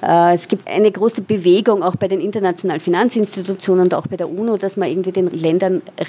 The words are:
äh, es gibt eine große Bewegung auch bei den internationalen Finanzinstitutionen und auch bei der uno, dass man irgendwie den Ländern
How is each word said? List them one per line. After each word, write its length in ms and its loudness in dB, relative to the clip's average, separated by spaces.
äh, 320 4
es 140 -2
gibt 200 -4
eine 220 4
große 320 0
Bewegung 600 2
auch 140 0
bei 120 -2
den 120 -2
internationalen 600 -2
Finanzinstitutionen 1040 0
und 100 2
auch 120 -2
bei 100 -8
der 120 -6
uno, 280 -4
dass 200 -4
man 120 -2
irgendwie 240 -4
den 160 0
Ländern 540 0